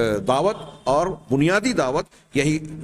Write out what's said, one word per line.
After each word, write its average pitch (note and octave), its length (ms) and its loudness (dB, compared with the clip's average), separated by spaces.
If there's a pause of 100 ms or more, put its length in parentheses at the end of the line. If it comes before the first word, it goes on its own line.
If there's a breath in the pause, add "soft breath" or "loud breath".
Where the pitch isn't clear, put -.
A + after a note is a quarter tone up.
(180)
दावत C#3 680 -2
और D#3+ 440 0
बुनियादी F#3 420 2
दावत D#3 340 -2 (300 soft breath)
यही D3+ 220 2 (260)